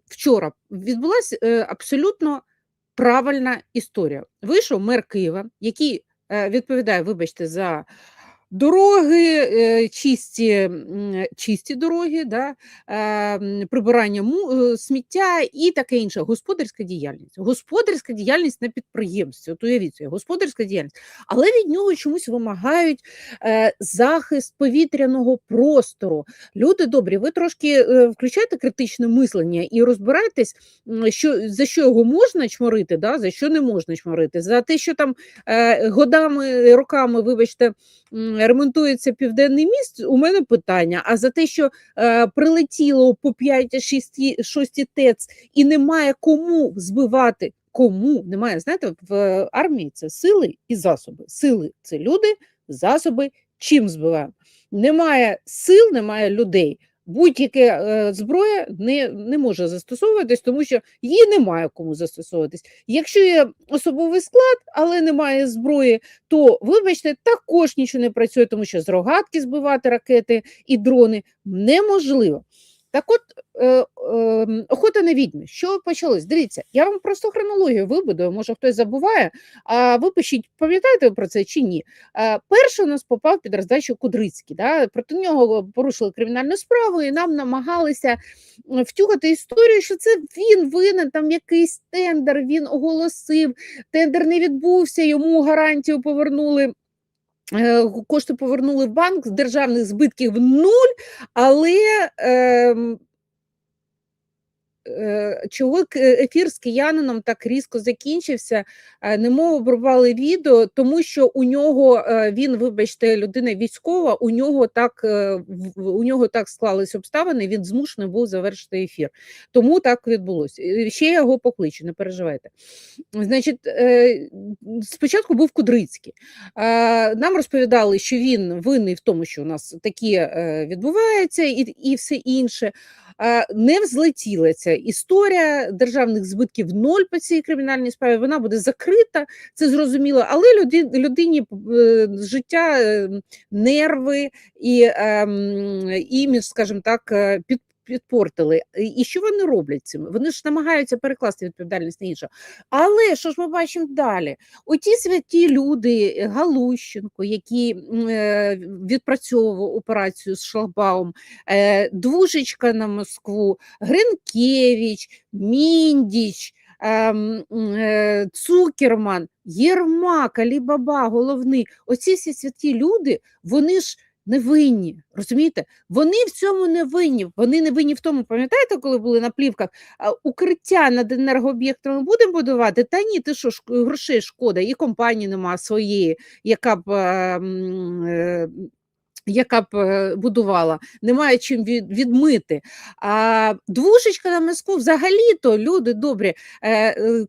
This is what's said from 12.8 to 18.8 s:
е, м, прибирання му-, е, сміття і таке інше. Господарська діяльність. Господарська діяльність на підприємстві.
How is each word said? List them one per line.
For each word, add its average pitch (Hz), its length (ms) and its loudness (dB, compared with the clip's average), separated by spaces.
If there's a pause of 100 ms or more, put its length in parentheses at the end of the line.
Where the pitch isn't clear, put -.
е, 208 80 -8 (380)
м, 202 360 -6
прибирання 214 520 0
му-, 302 300 -2
е, 247 240 2
сміття 339 640 -2 (120)
і 320 180 0
таке 254 260 -2
інше. 208 240 -4
Господарська 226 600 -6
діяльність. 170 560 -12
Господарська 285 720 -4
діяльність 262 500 -2
на 240 60 -6
підприємстві. 185 840 -8